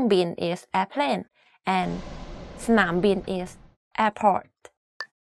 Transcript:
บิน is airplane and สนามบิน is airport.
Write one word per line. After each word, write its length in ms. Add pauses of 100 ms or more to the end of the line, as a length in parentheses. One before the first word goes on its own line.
(120)
บิ 20 (120)
น 20 (220)
is 100 (200)
airplane 440 (540)
and 140 (760)
ส 20 (100)
น 80
า 60
ม 120
บิ 20 (100)
น 20 (200)
is 120 (560)
airport. 480 (680)